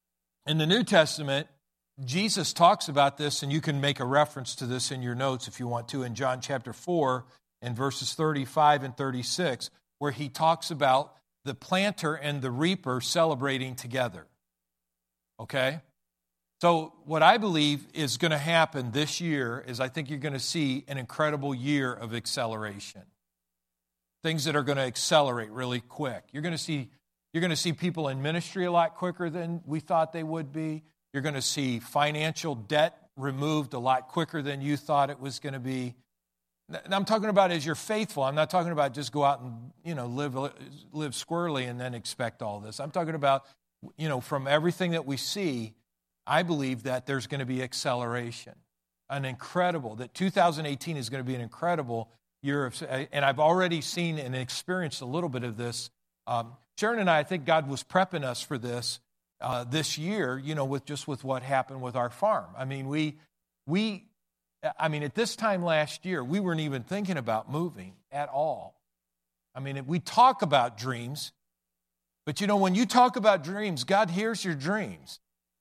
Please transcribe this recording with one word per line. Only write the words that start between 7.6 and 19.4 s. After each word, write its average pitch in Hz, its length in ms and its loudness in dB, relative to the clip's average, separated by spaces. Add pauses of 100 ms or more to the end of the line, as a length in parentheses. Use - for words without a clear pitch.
and 123 140 -4
verses 131 380 -2
thirty-five 147 680 4
and 131 120 -8
thirty-six, 135 760 -2 (280)
where 147 140 0
he 135 180 -6
talks 160 400 2
about 139 440 4 (320)
the 139 100 -4
planter 185 580 0
and 143 280 -4
the 127 100 0
reaper 131 500 2
celebrating 135 760 2
together. 120 520 -4 (1120)
Okay? 135 420 0 (800)
So 165 320 4 (120)
what 156 160 0
I 185 160 12
believe 151 560 2
is 143 240 0
gonna 160 200 2
happen 147 540 2
this 147 280 -2
year 139 480 -2